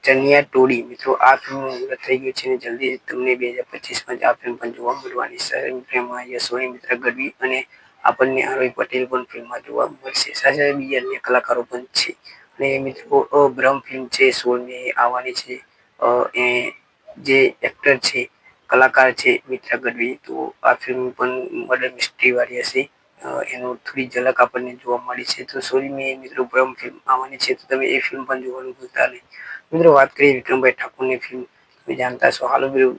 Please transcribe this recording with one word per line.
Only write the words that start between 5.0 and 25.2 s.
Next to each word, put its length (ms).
છે. 420
ફિલ્મમાં 480
યશ 140
સોની, 260
મિત્ર 280
ગઢવી 460
અને 260
આપણને 400
આરોહી 260
પટેલ 360
પણ 180
ફિલ્મમાં 360
જોવા 280
મળશે. 460
સાથે 240
સાથે 160
બીજા 260
અન્ય 240
કલાકારો 380
પણ 220
છે. 280
અને 480
મિત્રો, 400
અ, 280
બ્રહ્મ 320
ફિલ્મ 280
છે, 240
સોળ 300
મે 280
આવવાની 440
છે. 300
અ, 60
એ 360
જે 460
એક્ટર 340
છે, 320
કલાકાર 440
છે 380
મિત્ર 280
ગઢવી, 380
તો 480
આ 100
ફિલ્મ 360
પણ 200
મર્ડર 420
મિસ્ટરી 380
વાળી 280
હશે. 320
અ, 180
એનું 340
થોડી 320
ઝલક 340
આપણને 340
જોવા 220
મળી 260